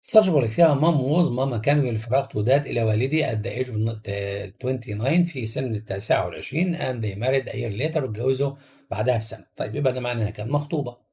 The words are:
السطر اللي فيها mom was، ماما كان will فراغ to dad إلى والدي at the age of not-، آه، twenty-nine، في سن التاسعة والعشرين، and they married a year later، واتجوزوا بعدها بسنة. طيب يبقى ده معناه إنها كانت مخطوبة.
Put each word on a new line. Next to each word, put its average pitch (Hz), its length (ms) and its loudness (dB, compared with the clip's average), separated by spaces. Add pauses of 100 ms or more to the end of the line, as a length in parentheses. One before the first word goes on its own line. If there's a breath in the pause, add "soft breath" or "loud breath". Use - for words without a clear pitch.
السطر 185 340 4
اللي 120 120 2
فيها 160 260 4
mom 156 200 2
was، 143 360 2
ماما 127 280 0
كان 131 380 2
will - 20 0
فراغ 120 280 0
to 107 200 -2
dad 143 200 4
إلى 120 160 0
والدي 123 440 2
at 117 80 -2
the 110 300 -2
age 123 60 -8
of 110 40 -8
not-، 107 320 0
آه، 101 460 -4 (120)
twenty-nine، 127 580 0
في 131 240 -2
سن 120 280 -2
التاسعة 98 520 -2
والعشرين، 143 500 -2
and 127 280 -4
they 98 140 -4
married 131 300 0
a - 60 -8
year 110 240 -4
later، 147 240 -2
واتجوزوا 131 520 -2 (360 loud breath)
بعدها 117 280 0
بسنة. - 260 -6 (120)
طيب 113 200 -6
يبقى 139 160 0
ده 123 80 -4
معناه 120 220 -2
إنها 101 80 0
كانت 110 200 -8
مخطوبة. 147 460 -2 (160)